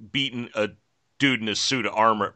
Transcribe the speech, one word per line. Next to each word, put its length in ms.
beating 420
a 160
dude 240
in 80
a 60
suit 320
of 80
armor, 400